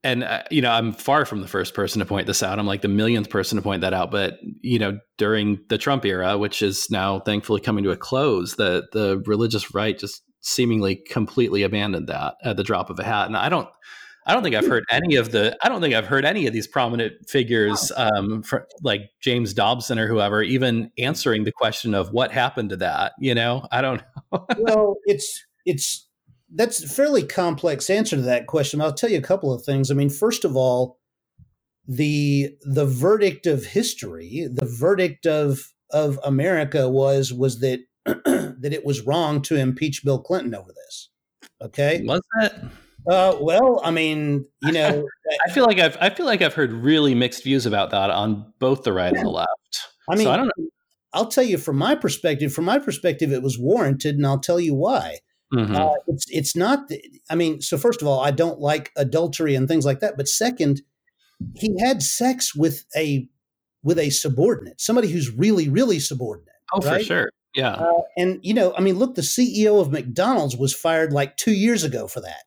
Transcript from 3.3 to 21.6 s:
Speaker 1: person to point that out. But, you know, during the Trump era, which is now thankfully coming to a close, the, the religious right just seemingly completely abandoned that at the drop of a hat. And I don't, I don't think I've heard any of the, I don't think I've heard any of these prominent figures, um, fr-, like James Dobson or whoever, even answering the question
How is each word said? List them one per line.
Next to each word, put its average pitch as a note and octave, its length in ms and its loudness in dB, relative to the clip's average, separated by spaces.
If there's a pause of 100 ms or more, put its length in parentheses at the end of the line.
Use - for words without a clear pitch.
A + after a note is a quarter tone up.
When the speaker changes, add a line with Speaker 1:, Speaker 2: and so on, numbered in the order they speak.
Speaker 1:
person G2+ 260 -2
to F#2 60 -2
point F#2+ 180 -2
that F#2 120 0
out. F#2 200 -2
But, G2 260 -2 (240)
you B2 160 0
know, G#2 220 -2 (160)
during G#2 420 0 (100)
the A2 80 0
Trump C3+ 280 -2
era, F#2+ 340 0
which G#2 240 -2
is G2 260 -2
now G2 320 -2
thankfully G#2 400 -2
coming G#2 240 -2
to F#2+ 60 2
a F2 60 0
close, B2 580 -2
the, F2+ 380 0
the G2 340 0
religious G#2+ 480 -2
right G2+ 240 -2
just - 240 -12 (180)
seemingly A2 540 0 (160)
completely G#2 540 0
abandoned G2+ 440 -2
that - 360 -6
at A2 120 -2
the G2+ 60 -2
drop F#2+ 280 -2
of F2 100 -10
a - 40 -6
hat. G#2 220 -2
And G#2+ 100 -6
I G#2+ 120 -2
don't, E3+ 200 -2 (560)
I F3 100 2
don't A#3+ 100 0
think C3+ 100 0
I've A2 140 2
heard C3+ 200 2
any C#3 280 2
of A2+ 160 2
the, G#2+ 320 2
I A3+ 40 4
don't A3+ 120 -2
think D3 140 0
I've A2 120 0
heard C3+ 180 0
any D#3+ 220 0
of A2 60 0
these A2 160 -6
prominent A#2 460 -2 (140)
figures, A2 680 2
um, G#2+ 480 0
fr-, - 140 -4 (240)
like G#2 180 0 (200)
James A#2+ 320 0
Dobson A2+ 460 0
or A2 80 0
whoever, G#2+ 380 2
even A#2+ 520 0
answering B2 460 0
the G#2+ 100 -2
question A2 420 -2